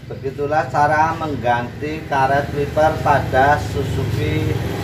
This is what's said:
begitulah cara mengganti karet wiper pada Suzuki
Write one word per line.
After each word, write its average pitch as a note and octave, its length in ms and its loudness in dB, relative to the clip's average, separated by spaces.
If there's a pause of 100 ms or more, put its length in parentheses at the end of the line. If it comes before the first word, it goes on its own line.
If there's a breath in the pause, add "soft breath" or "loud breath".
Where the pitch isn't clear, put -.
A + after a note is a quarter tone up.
begitulah C#3+ 640 -2
cara D3+ 480 2
mengganti C#3 960 -2
karet C#3 400 2
wiper D3+ 480 2
pada C#3 560 4
Suzuki - 960 -2 (320)